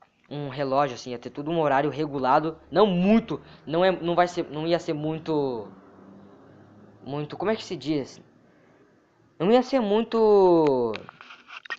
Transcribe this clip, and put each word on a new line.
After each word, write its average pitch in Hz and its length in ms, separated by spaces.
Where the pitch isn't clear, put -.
um 147 180
relógio, 139 460
assim, 123 160
ia 120 80
ter 123 120
tudo 143 200
um 170 100
horário 143 300
regulado, 143 680
não 196 160
muito, 190 540
não 165 180
é, 190 60
não 170 240
vai 175 140
ser, 175 220
não 151 160
ia 170 120
ser 160 140
muito, 147 760
muito, 147 320
como 190 140
é 220 60
que - 80
se 180 120
diz? 143 460
Não 175 120
ia 247 120
ser 262 180
muito, 196 1120